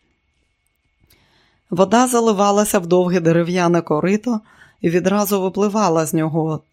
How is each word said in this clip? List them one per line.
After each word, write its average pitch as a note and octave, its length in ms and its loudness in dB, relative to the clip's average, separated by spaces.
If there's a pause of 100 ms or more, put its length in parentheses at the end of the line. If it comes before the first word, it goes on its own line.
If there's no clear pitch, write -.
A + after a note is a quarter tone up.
(1700)
Вода G3 360 2
заливалася G#3 720 2
в F3 80 -4
довге F3+ 340 2
дерев'яне E3+ 600 0
корито F#3+ 600 -2 (400)
і F3 100 -2
відразу F#3+ 520 0
випливала F#3+ 640 0
з - 80 -10
нього, D#3 460 -2 (120)